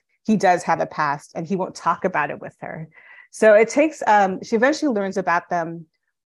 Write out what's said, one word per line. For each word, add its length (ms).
He 120
does 260
have 160
a 60
past 500
and 120
he 80
won't 200
talk 300
about 240
it 100
with 220
her. 260
So 240
it 140
takes, 380
um, 360
she 120
eventually 380
learns 240
about 320
them 360